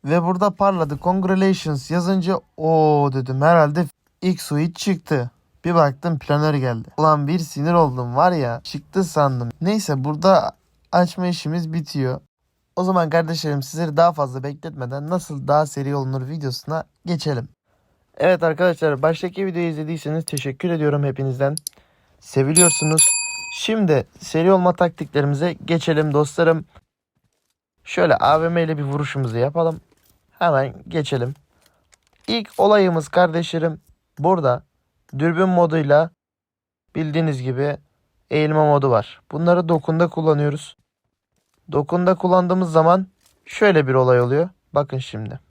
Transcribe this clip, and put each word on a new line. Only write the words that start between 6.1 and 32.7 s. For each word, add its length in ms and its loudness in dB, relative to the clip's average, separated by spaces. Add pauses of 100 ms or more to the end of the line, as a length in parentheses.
planör 340 0
geldi. 440 -2
Ulan 300 2
bir 120 0
sinir 340 -2
oldum 420 2
var 160 4
ya, 320 -4
çıktı 400 -6
sandım. 460 0 (120)
Neyse 420 -2
burada 480 2 (400)
açma 360 0
işimiz 460 -4
bitiyor. 480 -4 (540)
O 80 -2
zaman 260 0
kardeşlerim 540 -2
sizleri 340 -6
daha 160 4
fazla 300 -6
bekletmeden 680 -10
nasıl 380 -6
daha 180 2
seri 300 -6
olunur 320 -4
videosuna 560 -8 (220)
geçelim. 420 -4 (680)
Evet 260 2
arkadaşlar, 580 0
baştaki 440 -2
videoyu 240 -4
izlediyseniz 560 -6
teşekkür 440 -6
ediyorum 340 0
hepinizden. 520 -2 (640)
Seviliyorsunuz. 840 0 (500)
Şimdi 560 0 (120)
seri 320 2
olma 220 4
taktiklerimize 800 -2
geçelim 600 -2
dostlarım. 520 2 (1160)
Şöyle 320 2
A 260 2
V 80 0
M 140 0
ile 140 -2
bir 60 -4
vuruşumuzu 540 -4
yapalım. 440 -2 (580)
Hemen 360 0 (120)
geçelim. 460 -4 (960)
İlk 300 -4
olayımız 500 2